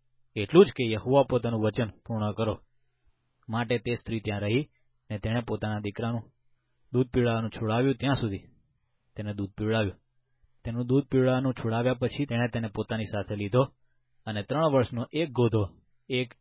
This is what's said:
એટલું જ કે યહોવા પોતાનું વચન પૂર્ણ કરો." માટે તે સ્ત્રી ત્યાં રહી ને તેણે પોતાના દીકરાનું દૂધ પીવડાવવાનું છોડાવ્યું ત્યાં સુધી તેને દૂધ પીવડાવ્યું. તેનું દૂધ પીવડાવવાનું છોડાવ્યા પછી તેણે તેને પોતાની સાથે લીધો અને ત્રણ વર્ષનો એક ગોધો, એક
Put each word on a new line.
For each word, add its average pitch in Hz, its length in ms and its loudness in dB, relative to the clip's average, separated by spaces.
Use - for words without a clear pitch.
એટલું 156 300 6
જ - 60 -2
કે 117 200 -2
યહોવા 127 320 2
પોતાનું 117 380 0
વચન 107 280 0
પૂર્ણ 107 420 -4
કરો." 107 280 -2
માટે 117 280 -2
તે 120 180 -2
સ્ત્રી 113 240 -4
ત્યાં 104 220 -4
રહી 117 280 0
ને 107 60 -6
તેણે 117 240 -2
પોતાના 107 380 -4
દીકરાનું 113 520 -6
દૂધ 127 140 2
પીવડાવવાનું 117 420 2
છોડાવ્યું 120 460 0
ત્યાં 139 200 0
સુધી 101 220 -2
તેને 104 180 -8
દૂધ 101 180 -6
પીવડાવ્યું. 107 440 0
તેનું 117 220 -4
દૂધ 135 200 2
પીવડાવવાનું 127 480 2
છોડાવ્યા 117 400 0
પછી 131 320 -4
તેણે 120 220 0
તેને 117 200 -4
પોતાની 110 360 -4
સાથે 101 320 -6
લીધો 104 280 2
અને 107 180 -4
ત્રણ 147 200 -2
વર્ષનો 127 500 2
એક 151 180 -2
ગોધો, 110 380 2
એક 127 320 -2